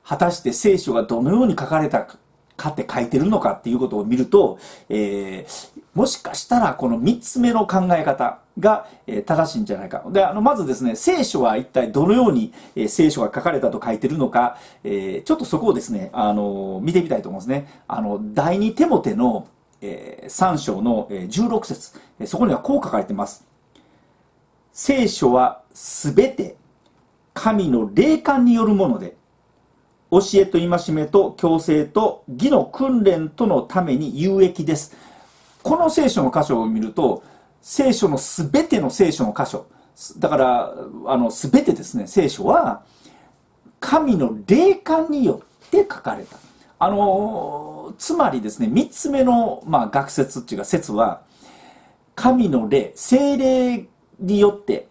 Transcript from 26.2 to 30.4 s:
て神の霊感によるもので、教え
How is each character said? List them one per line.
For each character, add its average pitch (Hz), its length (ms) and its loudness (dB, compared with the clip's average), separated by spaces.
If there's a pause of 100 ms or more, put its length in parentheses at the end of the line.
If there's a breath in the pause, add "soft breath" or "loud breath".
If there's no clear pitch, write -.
て - 280 -8 (760)
神 202 340 0
の 110 240 0
霊 302 240 4
感 269 260 2
に 240 120 6
よ 226 100 2
る 214 80 4
も 196 140 4
の 208 100 0
で、 92 220 -14 (920)
教 180 80 6 (140)
え 196 140 6